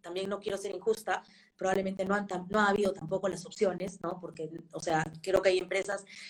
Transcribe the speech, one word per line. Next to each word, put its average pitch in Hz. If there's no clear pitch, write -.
también 190
no 196
quiero 196
ser 196
injusta, 190
probablemente 190
no 196
han 202
tam-, 180
no 214
ha 202
habido 196
tampoco 185
las 180
opciones, 185
¿no? 175
Porque, 160
o -
sea, 165
creo 190
que 190
hay 185
empresas 190